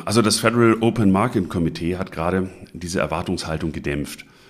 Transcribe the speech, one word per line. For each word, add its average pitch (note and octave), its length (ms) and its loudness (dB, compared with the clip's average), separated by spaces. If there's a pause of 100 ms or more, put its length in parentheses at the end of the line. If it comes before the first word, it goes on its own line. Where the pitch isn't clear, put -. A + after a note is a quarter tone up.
also A2 160 2
das G#2 180 2
Federal A2+ 400 4
Open A2+ 320 4
Market G2 380 2
Committee E2+ 480 -2
hat F#2 160 -8
gerade F#2 360 -2 (220)
diese E2+ 280 -6
Erwartungshaltung E2 720 -4
gedämpft, C#2+ 520 -6 (240)